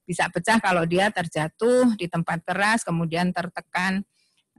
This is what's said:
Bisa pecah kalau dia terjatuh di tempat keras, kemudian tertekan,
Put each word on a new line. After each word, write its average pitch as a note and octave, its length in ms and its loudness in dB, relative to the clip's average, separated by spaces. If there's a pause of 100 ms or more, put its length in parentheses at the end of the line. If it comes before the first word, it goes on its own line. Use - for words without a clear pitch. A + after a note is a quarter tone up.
Bisa F3 240 -2
pecah A3 320 2
kalau F3+ 240 2
dia F3+ 240 2
terjatuh G#3+ 880 2
di F3 160 -6
tempat E3 320 -2
keras, G3+ 400 0
kemudian E3+ 480 0
tertekan, F3+ 720 -4 (540)